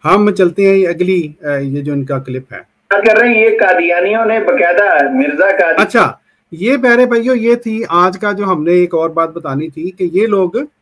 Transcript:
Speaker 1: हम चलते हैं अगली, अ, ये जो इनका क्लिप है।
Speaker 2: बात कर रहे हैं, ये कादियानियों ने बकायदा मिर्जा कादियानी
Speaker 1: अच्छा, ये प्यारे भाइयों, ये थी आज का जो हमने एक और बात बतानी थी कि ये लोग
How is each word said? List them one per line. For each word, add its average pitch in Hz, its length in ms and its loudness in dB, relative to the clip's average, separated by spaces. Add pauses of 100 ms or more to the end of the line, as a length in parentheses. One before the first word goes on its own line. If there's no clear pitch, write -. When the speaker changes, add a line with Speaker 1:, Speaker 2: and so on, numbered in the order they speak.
Speaker 1:
हम 208 280 4
चलते 185 320 0
हैं 196 240 4
अगली, 175 480 -2 (100)
अ, 147 40 -4
ये 139 320 -4
जो 147 120 -4
इनका 135 260 -4
क्लिप 127 340 -10
है। 92 60 -12
Speaker 2:
बात - 460 -4
कर 220 120 4
रहे 240 120 4
हैं, 220 140 2
ये 226 140 4
कादियानियों 180 680 0
ने 220 140 0
बकायदा 175 720 2
मिर्जा 143 420 0
कादियानी 185 320 0
Speaker 1:
अच्छा, 214 380 0 (300)
ये 214 260 -2
प्यारे 247 280 4
भाइयों, 240 300 0
ये 233 200 2
थी 226 360 -6
आज 180 260 2
का 208 160 -2
जो 202 120 -4
हमने 175 360 0
एक 175 120 -2
और 160 180 0
बात 160 180 -2
बतानी 156 400 -6
थी 160 200 -8
कि 180 240 -6
ये 208 140 2
लोग 196 400 -2 (140)